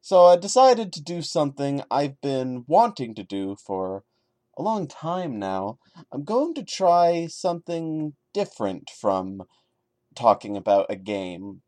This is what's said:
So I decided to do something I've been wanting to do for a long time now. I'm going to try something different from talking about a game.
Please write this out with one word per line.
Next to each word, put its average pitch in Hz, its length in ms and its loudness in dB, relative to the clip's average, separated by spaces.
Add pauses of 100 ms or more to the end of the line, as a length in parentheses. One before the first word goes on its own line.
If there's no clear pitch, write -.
So 180 260 8
I 175 100 10
decided 226 560 4
to 151 100 -14
do 170 180 -8
something 143 680 -2
I've 139 300 -2
been 131 480 -4
wanting 175 480 0
to 104 80 -10
do 98 320 -6 (100)
for 95 380 -6 (520)
a 139 60 -10
long 208 240 -4
time 160 540 -8
now. 95 380 -6 (340)
I'm 143 100 -8
going 254 320 -2
to 285 80 -10
try 175 680 2
something 165 840 -6 (180)
different 101 580 -6
from 95 520 -4 (720)
talking 104 420 2
about 98 320 2
a 104 60 -6
game. 95 720 -10